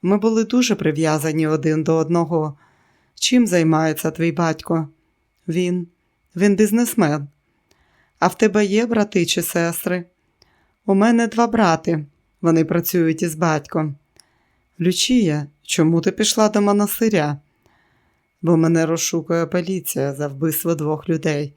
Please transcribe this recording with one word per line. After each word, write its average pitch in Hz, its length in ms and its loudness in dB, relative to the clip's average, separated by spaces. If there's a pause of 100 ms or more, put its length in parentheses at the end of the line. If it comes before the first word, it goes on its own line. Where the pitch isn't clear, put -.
ми 196 160 2
були 220 260 2
дуже 233 320 0
прив'язані 156 720 0
один 156 360 0
до 160 120 2
одного. 160 600 -2 (580)
Чим 247 320 2
займається 160 640 2
твій 165 200 -2
батько?» 160 560 -2 (600)
«Він, 175 400 -2 (480)
він 202 200 4
бізнесмен». 202 720 0 (920)
«А 170 80 2
в 180 100 -4
тебе 208 280 2
є 208 200 0
брати 208 400 0
чи 175 160 -4
сестри?» 170 640 -4 (800)
«У 196 100 0
мене 233 320 4
два 220 200 0
брати. 170 580 0 (360)
Вони 165 240 2
працюють 165 560 0
із 170 140 -4
батьком». 156 600 -2 (880)
«Лючія, 175 680 0 (160)
чому 165 380 2
ти 185 100 0
пішла 214 380 2
до 214 120 0
монастиря?» 202 760 0 (1040)
«Бо 170 160 2
мене 160 280 2
розшукує 165 600 -2
поліція 160 680 -4
за 143 140 -6
вбивство 156 480 -4
двох 151 340 -4
людей. 147 480 -4